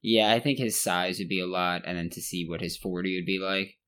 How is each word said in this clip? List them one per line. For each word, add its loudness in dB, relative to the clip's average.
Yeah, 6
I 6
think 2
his 0
size 2
would -4
be -2
a -2
lot, 0
and -4
then -4
to -10
see -4
what -6
his -4
forty -4
would -4
be 0
like. -2